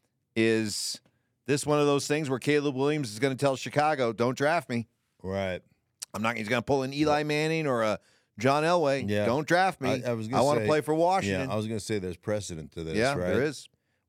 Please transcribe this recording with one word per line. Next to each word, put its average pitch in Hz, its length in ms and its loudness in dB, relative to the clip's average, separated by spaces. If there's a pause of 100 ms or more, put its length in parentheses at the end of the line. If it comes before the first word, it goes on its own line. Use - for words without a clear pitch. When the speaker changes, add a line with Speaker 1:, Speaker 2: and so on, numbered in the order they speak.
(360)
Speaker 1:
Is 110 640 0 (460)
this 139 180 0
one 147 140 2
of 147 80 4
those 143 180 2
things 151 240 -2
where 131 80 0
Caleb 143 380 0
Williams 139 360 0
is 104 60 -12
gonna 135 160 0
tell 135 220 0
Chicago, 135 580 0
"Don't 120 240 0
draft 156 320 0
me"? 120 180 -4 (360)
Speaker 2:
Right. 95 400 -4 (500)
Speaker 1:
I'm 101 80 -6
not, 113 160 0
he's 110 100 -6
gonna 120 140 2
pull 135 220 0
an 135 100 -6
Eli 151 280 2
Speaker 2:
Yep. 151 40 -2
Speaker 1:
Manning 156 400 0
or 135 160 0
a 107 180 0 (400)
John 139 240 4
Elway. 143 440 2
Speaker 2:
Yeah. 104 200 2
Speaker 1:
"Don't 139 200 0
draft 180 320 2
me. 123 240 -2
Speaker 2:
I, 123 60 -4
I 120 40 -2
was 110 140 -6
gonna 131 140 0
Speaker 1:
I 127 40 6
wanna 143 160 2
Speaker 2:
say, 107 40 -2
Speaker 1:
play 151 160 2
for 151 140 -2
Washington." 185 540 0
Speaker 2:
yeah, 98 40 -2
I - 20 -2
was 110 120 -2
gonna 110 120 -4
say 107 200 -4
there's 90 180 -6
precedent 92 540 -6
to 82 120 -10
this, 80 140 -4
Speaker 1:
Yeah, 120 120 2
Speaker 2:
right? 139 100 -2
Speaker 1:
there 90 240 0
is. - 260 -6 (400)